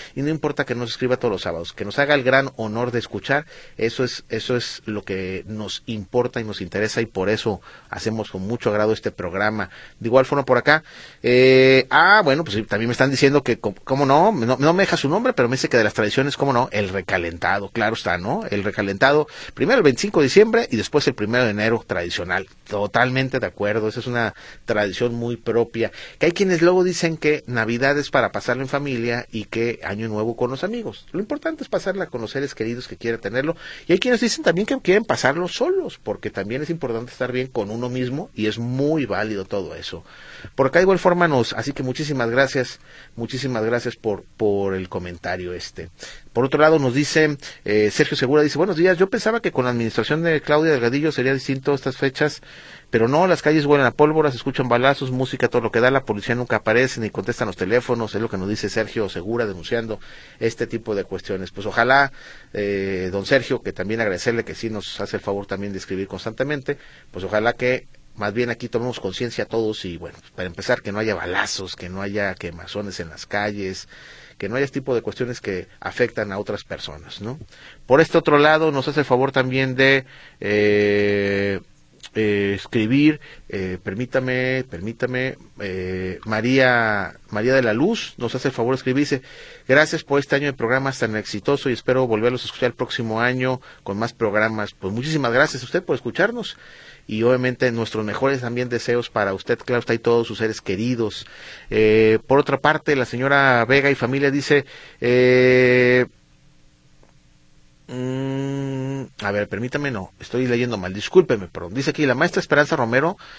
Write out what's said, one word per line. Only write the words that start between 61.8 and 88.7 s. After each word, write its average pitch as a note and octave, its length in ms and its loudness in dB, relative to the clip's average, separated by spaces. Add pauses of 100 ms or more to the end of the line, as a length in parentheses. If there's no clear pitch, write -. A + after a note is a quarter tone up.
eh, G2 600 -4
don G2 160 -4
Sergio, B2+ 340 0
que F#2 120 -8
también G#2+ 280 -4
agradecerle A2 420 -2
que - 120 -12
sí A2+ 160 -6
nos - 280 -10
hace G#2 180 -6
el - 40 -12
favor G2+ 240 -4
también G2+ 260 -8
de F#2+ 60 -8
escribir F#2+ 300 -6
constantemente, C3+ 720 -6 (340)
pues F#2 120 -10
ojalá G#2+ 300 0
que B2+ 340 -2 (280)
más G#2 180 -4
bien A#2+ 160 -2
aquí A#2 200 -8
tomemos A#2+ 300 -4
conciencia A#2 460 -6
todos A2 400 -2
y, E2+ 120 -10
bueno, E2 200 -16 (180)
para F#2 120 -8
empezar, G2 340 -2
que G#2 100 -10
no G#2 80 -6
haya A2 160 -2
balazos, F#2 600 -6
que F2+ 140 -14
no F#2+ 120 -10
haya G2+ 340 -4
quemazones F2+ 640 -10
en E2 100 -10
las - 160 -16
calles, G2+ 640 -6 (500)
que G2 120 -8
no A#2 60 -6
haya C#3 100 0
este C3+ 160 -6
tipo C3 120 -4
de A2+ 80 0
cuestiones A#2+ 400 -6
que F#2 260 -6 (120)
afectan G#2+ 520 -4
a F#2+ 60 -6
otras G#2 260 -6
personas, D2+ 580 -14
¿no? C3 180 -10 (460)
Por C#3 160 6
este E3 160 4
otro D3 200 4
lado, D#3 340 4
nos C#3 160 -2
hace D3+ 120 -2
el C#3 60 0
favor C3 260 2
también C3 440 0
de, C3+ 300 4 (360)
eh, G2+ 1200 2 (560)
eh, G2+ 400 0
escribir, C3+ 640 2 (300)
eh, F#2 320 -6
permítame, B2+ 880 -4
permítame, B2 680 -6 (220)
eh, F#2 640 -6
María, A2+ 920 2 (140)
María A2+ 260 0
de C3 80 4
la A2 100 2
Luz F3 440 0
nos A#2 180 -6
hace C3 140 -4
el - 40 -4
favor B2 200 0